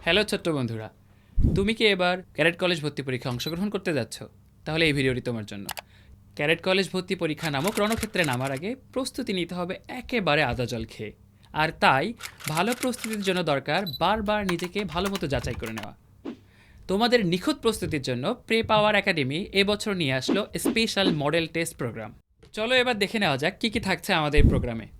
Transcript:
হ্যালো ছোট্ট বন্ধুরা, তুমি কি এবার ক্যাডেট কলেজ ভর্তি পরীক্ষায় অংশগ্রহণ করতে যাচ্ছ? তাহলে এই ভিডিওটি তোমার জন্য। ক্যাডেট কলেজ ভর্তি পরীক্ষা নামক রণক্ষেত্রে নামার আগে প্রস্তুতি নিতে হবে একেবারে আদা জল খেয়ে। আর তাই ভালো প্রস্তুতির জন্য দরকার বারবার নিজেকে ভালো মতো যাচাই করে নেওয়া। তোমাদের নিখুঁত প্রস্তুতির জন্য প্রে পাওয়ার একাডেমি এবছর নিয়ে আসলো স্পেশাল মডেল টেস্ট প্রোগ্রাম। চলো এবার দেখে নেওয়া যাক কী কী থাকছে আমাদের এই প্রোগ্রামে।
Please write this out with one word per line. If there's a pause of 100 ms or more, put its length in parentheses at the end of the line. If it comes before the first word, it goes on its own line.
হ্যালো
ছোট্ট (100)
বন্ধুরা, (680)
তুমি
কি (120)
এবার (200)
ক্যাডেট
কলেজ
ভর্তি
পরীক্ষায়
অংশগ্রহণ
করতে
যাচ্ছ? (480)
তাহলে
এই
ভিডিওটি
তোমার
জন্য। (720)
ক্যাডেট
কলেজ
ভর্তি
পরীক্ষা
নামক
রণক্ষেত্রে (100)
নামার
আগে (240)
প্রস্তুতি
নিতে
হবে (280)
একেবারে (100)
আদা
জল (100)
খেয়ে। (480)
আর (140)
তাই (480)
ভালো (100)
প্রস্তুতির
জন্য (120)
দরকার (220)
বারবার (100)
নিজেকে (140)
ভালো
মতো
যাচাই
করে
নেওয়া। (960)
তোমাদের (120)
নিখুঁত
প্রস্তুতির
জন্য (220)
প্রে (140)
পাওয়ার
একাডেমি (220)
এবছর
নিয়ে
আসলো (240)
স্পেশাল (140)
মডেল (100)
টেস্ট
প্রোগ্রাম। (460)
চলো
এবার
দেখে
নেওয়া
যাক
কী
কী
থাকছে
আমাদের
এই
প্রোগ্রামে। (140)